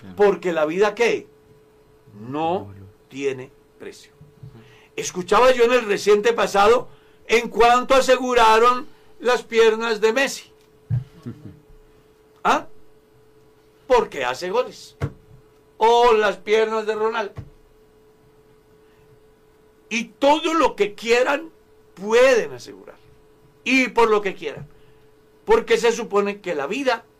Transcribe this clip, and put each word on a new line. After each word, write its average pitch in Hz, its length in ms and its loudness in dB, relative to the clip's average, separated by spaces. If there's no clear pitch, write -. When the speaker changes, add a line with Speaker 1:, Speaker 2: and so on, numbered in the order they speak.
Speaker 1:
Claro. 95 140 -20
Speaker 2:
Porque 180 360 0
la 160 140 -2
vida, 202 300 -2
¿qué? 220 320 -2
No 117 120 -16
Speaker 1:
No, 147 420 -6
no. 95 120 -20
Speaker 2:
tiene 135 440 -8
precio. - 360 -20
Escuchaba 202 560 0
yo 240 140 2
en 247 80 2
el 240 120 0
reciente 208 480 2
pasado 208 540 2
en 233 220 0
cuánto 240 440 2
aseguraron 247 960 2
las 240 240 -2
piernas 226 580 0
de 220 100 2
Messi. 262 400 -4
<laughs> - 340 -6
¿Ah? 320 240 -2
Porque 185 380 0
hace 127 260 -6
goles. 226 460 -8
O 233 360 4
las 208 240 0
piernas 220 480 -2
de 214 100 -4
Ronaldo. 220 380 -4
Y 226 160 -6
todo 311 480 0
lo 320 220 0
que 202 180 -2
quieran 254 560 0
pueden 220 580 2
asegurar. 110 440 -20
Y 254 260 0
por 226 200 2
lo 208 120 2
que 190 140 -8
quieran. - 320 -14
Porque 226 320 2
se 226 140 0
supone 202 500 -4
que 170 140 -6
la 139 120 -6
vida 240 380 -4